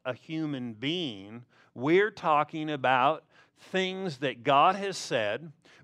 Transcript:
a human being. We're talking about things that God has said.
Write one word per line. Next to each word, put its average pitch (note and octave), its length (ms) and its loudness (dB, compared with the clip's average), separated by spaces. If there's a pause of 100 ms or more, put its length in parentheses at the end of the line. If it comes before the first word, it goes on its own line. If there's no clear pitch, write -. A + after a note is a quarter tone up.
a B2 80 -4
human C#3 640 -8
being. A#2 720 -8 (260)
We're E3+ 380 2
talking D#3 580 0
about C3 560 2 (340)
things F#3 600 -4
that A#2+ 260 -4
God D3+ 320 6
has G3 220 -6
said. B2+ 540 -2 (320)